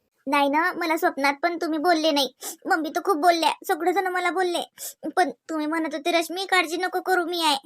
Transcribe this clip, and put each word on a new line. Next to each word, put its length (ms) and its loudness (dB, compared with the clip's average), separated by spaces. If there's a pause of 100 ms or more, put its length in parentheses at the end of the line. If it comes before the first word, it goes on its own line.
(260)
नाही 220 2
ना, 240 2
मला 240 -2
स्वप्नात 460 0
पण 140 0
तुम्ही 220 -2
बोलले 320 2
नाही. 220 0 (340)
मम्मी 220 0
तर 160 -4
खूप 120 2
बोलल्या, 340 4 (180)
सगळेजण 380 2
मला 240 0
बोलले. 400 -2 (460)
पण 140 2
तुम्ही 360 -6
म्हणत 260 -2
होते, 180 -4
"रश्मी, 360 -2
काळजी 300 0
नको 240 -2
करू, 240 2
मी 180 -4
आहे." 240 2